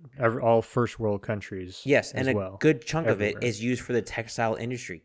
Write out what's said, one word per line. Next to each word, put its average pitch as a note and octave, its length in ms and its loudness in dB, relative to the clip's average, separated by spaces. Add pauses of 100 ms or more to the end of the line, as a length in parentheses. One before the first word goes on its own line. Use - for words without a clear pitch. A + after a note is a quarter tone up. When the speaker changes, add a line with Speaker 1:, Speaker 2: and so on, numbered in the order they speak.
(180)
Speaker 1:
ev-, B2 240 2
all A#2 200 6
first - 380 0
world G#2 240 0
countries F#2+ 600 -6
Speaker 2:
Yes, C3 300 2
Speaker 1:
as C3 140 0
Speaker 2:
and A#2 100 2
a - 20 2
Speaker 1:
well, F#2+ 220 -6
Speaker 2:
good D3+ 240 4
chunk D#3+ 220 -2
of G#2 140 2
it G#2 140 0
Speaker 1:
everywhere. B2 140 -2
Speaker 2:
is G#2+ 120 -6
used B2 200 0
for - 100 -8
the A#2 100 2
textile A2+ 540 -2
industry A#2 500 -8